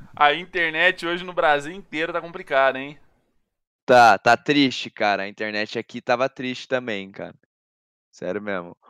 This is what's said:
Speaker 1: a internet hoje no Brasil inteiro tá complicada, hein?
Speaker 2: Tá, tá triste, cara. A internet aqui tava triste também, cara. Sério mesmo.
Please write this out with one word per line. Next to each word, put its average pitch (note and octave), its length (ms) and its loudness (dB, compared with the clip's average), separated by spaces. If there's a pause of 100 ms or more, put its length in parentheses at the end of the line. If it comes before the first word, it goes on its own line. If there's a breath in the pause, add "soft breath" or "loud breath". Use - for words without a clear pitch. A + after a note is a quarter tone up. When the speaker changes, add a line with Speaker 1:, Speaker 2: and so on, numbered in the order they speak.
(160)
Speaker 1:
a D3 180 4
internet E3+ 720 -2
hoje F3 200 -4
no F3+ 80 -12
Brasil D#3 400 0
inteiro E3 400 -8
tá E3 80 -4
complicada, D3 580 0
hein? C#3+ 180 -12 (880)
Speaker 2:
Tá, A#2+ 320 8
tá A#2 200 4
triste, C#3 540 0
cara. G2+ 340 -2
A G2+ 40 -10
internet G#2+ 480 -6
aqui A#2 240 -10
tava B2+ 280 0
triste - 400 -10
também, A2 420 -6
cara. F2+ 240 -16 (760)
Sério F#2 280 -8
mesmo. F#2+ 360 -8 (140 soft breath)